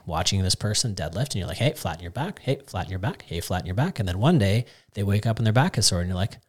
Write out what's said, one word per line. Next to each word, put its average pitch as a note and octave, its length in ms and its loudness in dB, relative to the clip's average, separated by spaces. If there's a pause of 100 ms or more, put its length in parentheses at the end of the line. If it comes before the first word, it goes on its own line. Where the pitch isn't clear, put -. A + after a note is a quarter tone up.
watching F2+ 380 0
this F#2 120 2
person G#2+ 400 -2
deadlift E2+ 360 -4
and - 40 -6
you're F2+ 120 -4
like, F2+ 100 -8
"Hey, B2+ 160 2
flatten E2+ 280 -6
your F2 100 -10
back. D#3+ 280 -6
Hey, - 260 -2
flatten F2+ 240 -6
your F#2 100 -4
back. A2+ 240 -6
Hey, E2 160 -6
flatten F#2 260 -2
your F2+ 100 -4
back." D3+ 240 0
And G2 80 0
then F2+ 120 -2
one D#3 200 6
day G#2 260 4 (280)
they G2+ 100 -4
wake G2+ 220 2
up A2+ 120 2
and A#2 80 0
their G#2+ 80 4
back C#3+ 240 4
is A2 100 2
sore F2+ 140 2
and F2+ 80 -2
you're F#2 60 -2
like, F#2+ 220 -2 (120)